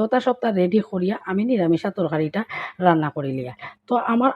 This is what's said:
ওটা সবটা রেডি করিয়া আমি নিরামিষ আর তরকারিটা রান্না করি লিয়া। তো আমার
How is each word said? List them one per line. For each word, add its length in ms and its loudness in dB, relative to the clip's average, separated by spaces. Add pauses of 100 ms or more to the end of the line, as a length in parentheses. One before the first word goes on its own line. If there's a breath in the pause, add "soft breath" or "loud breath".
ওটা 160 0
সবটা 320 0
রেডি 280 2
করিয়া 360 -2 (100)
আমি 200 -2
নিরামিষ 400 2
আর 60 -2
তরকারিটা 500 -2 (380 loud breath)
রান্না 300 4
করি 220 -6
লিয়া। 220 -8 (340 loud breath)
তো 80 -2
আমার 400 2